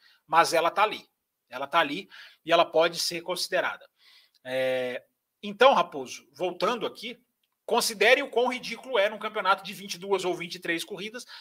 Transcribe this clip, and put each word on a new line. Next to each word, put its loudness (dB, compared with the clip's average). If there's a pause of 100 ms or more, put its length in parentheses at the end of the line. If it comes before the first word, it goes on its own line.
(260)
Mas 4
ela 2
tá 0
ali. -2 (400)
Ela -8
tá 0
ali -2 (340)
e -2
ela 6
pode 2
ser -6
considerada. -4 (560)
É, -4 (400)
então, 6
Raposo, -2
voltando -2
aqui, -10 (460)
considere 4
o -6
quão 0
ridículo -4
é 4
num -10
campeonato 0
de -10
vinte -12
e -12
duas 0
ou 0
vinte -10
e -14
três -4
corridas, -12 (160)